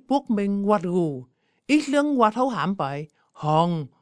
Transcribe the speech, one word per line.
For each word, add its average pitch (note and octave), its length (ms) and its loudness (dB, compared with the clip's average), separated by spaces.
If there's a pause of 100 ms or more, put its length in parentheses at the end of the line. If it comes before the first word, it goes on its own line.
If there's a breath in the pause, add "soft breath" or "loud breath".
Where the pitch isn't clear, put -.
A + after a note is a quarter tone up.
quốc C#4 220 0
minh G3+ 400 0
quạt G#3 120 2
gù, E3 440 -2 (420)
ít D4 220 2
lương C#4+ 300 2
quạt G#3+ 160 2
hấu B3+ 140 0
hãm F#3+ 280 -2
bảy, D3 300 -6 (240)
hòn, D#3 560 0 (140)